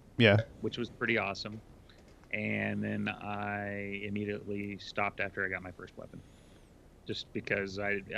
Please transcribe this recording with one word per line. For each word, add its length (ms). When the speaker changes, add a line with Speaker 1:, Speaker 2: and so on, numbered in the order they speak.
Speaker 1:
Yeah. 200
Speaker 2:
Which 160
was 120
pretty 280
awesome. 420
And 500
then 260
I 960
immediately 720
stopped 420
after 240
I 40
got 140
my 80
first 260
weapon. 240
Just 260
because 460
I, 220